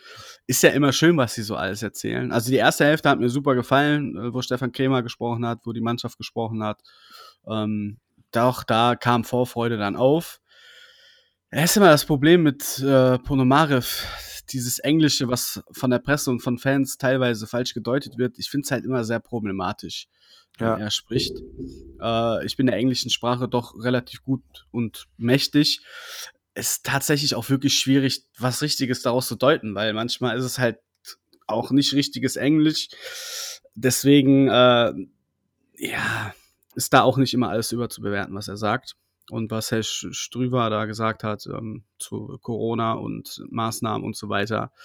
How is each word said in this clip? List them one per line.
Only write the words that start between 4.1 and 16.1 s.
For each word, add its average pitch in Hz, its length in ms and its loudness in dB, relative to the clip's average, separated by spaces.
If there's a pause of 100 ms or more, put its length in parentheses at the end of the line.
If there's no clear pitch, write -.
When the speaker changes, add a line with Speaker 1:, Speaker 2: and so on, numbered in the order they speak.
Speaker 1:
äh, 113 160 -6
wo 123 100 -4
Stefan 123 300 -4
Krämer 131 300 0
gesprochen 117 440 -6
hat, 120 180 -6
wo 117 80 -6
die 113 80 -8
Mannschaft 117 380 -4
gesprochen 113 440 -6
hat. 107 200 -6 (640)
Ähm, 107 520 -4 (340)
doch, 123 320 2
da 120 320 2
kam 120 280 0
Vorfreude 120 520 -2
dann 101 200 -2
auf. 147 440 2 (1120)
Da 143 140 0
ist 175 120 2
immer 202 120 10
das 147 160 8
Problem 160 400 6
mit, - 340 0
äh, 131 400 6
Ponomarev, 135 840 2 (460)
dieses 123 280 -6
Englische, 147 500 2
was - 340 -4 (100)
von - 180 0
der 123 80 4
Presse 139 320 0